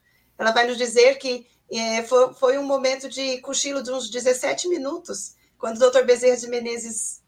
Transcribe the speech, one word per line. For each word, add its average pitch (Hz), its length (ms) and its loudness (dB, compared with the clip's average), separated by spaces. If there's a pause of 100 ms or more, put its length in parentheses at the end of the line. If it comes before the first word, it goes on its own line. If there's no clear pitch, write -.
(400)
ela 226 120 2
vai 240 140 2
nos 240 120 -4
dizer 240 400 4
que, 247 280 -6 (240)
é, 226 320 -4
foi, 247 300 4
foi 269 260 2
um 285 60 -4
momento 262 460 -2
de 262 320 -4
cochilo 277 400 -6
de 226 80 -10
uns 254 200 -8
dezessete 254 580 -2
minutos, 277 680 -6 (240)
quando 226 180 -6
o 220 40 -6
doutor 254 260 6
Bezerra 247 320 4
de 233 100 -10
Menezes 233 800 -8